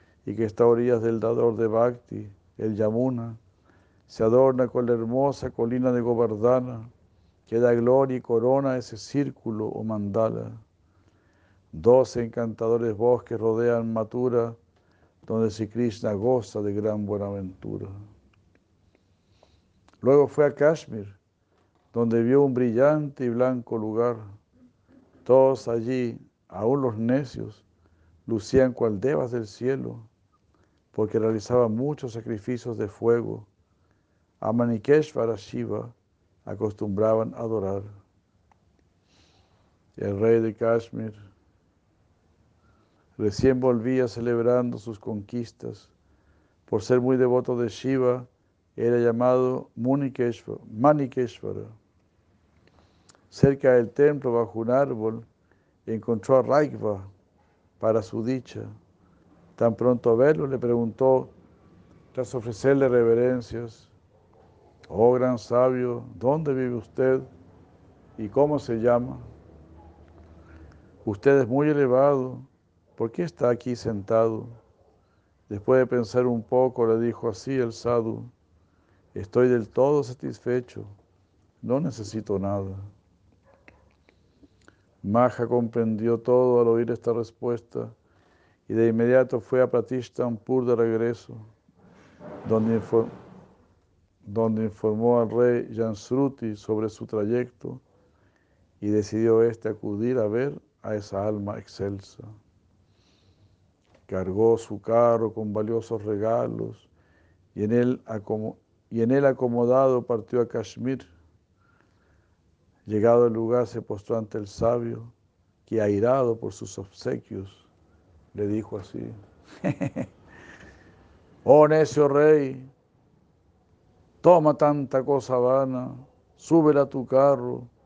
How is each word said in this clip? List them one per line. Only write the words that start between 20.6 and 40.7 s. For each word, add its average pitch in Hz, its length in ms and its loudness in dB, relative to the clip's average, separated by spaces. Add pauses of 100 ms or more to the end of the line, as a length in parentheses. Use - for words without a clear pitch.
donde 117 300 2
vio 135 220 6
un 135 100 0
brillante 135 680 0
y 120 60 -2
blanco 123 460 -2
lugar. 113 380 -2 (1080)
Todos 131 420 4
allí, 117 500 -4 (300)
aun 117 360 -2
los 113 140 -4
necios, 117 680 -4 (600)
lucían 120 480 0
cual 110 260 -2
devas 131 320 -2
del 117 160 -6
cielo, 120 500 -6 (960)
porque 107 260 -2
realizaban 113 560 0
muchos 135 380 -6
sacrificios 117 680 -8
de 110 80 -4
fuego. 110 580 0 (1000)
A 107 80 0
Manikeshvara 117 840 0
Shiva 117 540 -8 (540)
acostumbraban 107 880 -2
a - 60 -16
adorar. 101 440 -4 (2250)
El 101 240 -4
rey 113 220 4
de 110 120 -4
Kashmir 113 600 -4 (2000)